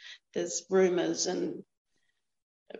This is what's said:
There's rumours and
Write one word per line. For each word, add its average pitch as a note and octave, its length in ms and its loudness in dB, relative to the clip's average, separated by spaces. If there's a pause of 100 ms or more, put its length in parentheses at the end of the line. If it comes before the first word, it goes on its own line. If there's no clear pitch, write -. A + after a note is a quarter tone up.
(340)
There's F3 340 -4
rumours F3+ 600 2
and - 360 -4 (1160)